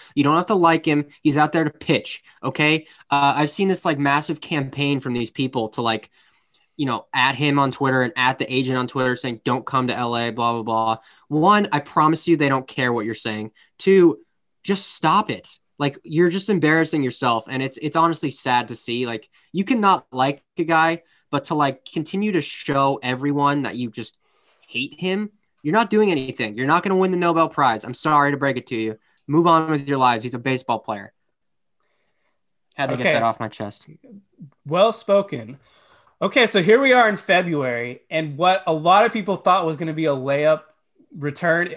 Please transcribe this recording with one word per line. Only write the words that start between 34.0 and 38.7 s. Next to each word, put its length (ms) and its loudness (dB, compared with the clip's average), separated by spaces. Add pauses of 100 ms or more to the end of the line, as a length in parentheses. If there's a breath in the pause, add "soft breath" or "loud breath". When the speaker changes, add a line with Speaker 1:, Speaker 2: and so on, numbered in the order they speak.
Speaker 2:
Well 280 2
spoken. 680 -2 (640 soft breath)
Okay, 240 2
so 160 2
here 180 6
we 120 4
are 160 6
in 80 -2
February, 920 -2
and 300 -6
what 280 2
a 60 0